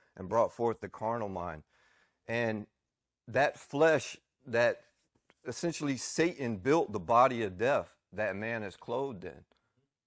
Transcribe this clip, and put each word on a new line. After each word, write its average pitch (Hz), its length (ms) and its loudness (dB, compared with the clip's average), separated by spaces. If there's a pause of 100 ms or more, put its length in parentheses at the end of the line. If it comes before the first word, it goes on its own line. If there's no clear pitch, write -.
(160)
and 92 140 -10
brought 107 240 2
forth 117 260 -2
the 95 100 -10
carnal 110 400 -4
mind. 87 340 -8 (640)
And 113 400 -2 (600)
that 131 320 2
flesh, 151 560 2 (300)
that 117 380 2 (640)
essentially 143 500 -4
Satan 123 600 -2
built 131 340 2
the 104 80 -4
body 117 420 4
of 95 160 -4
death 117 380 0 (160)
that 98 240 -2
man 110 280 -4
is 95 120 -10
clothed 120 480 -6
in. 78 220 -14 (600)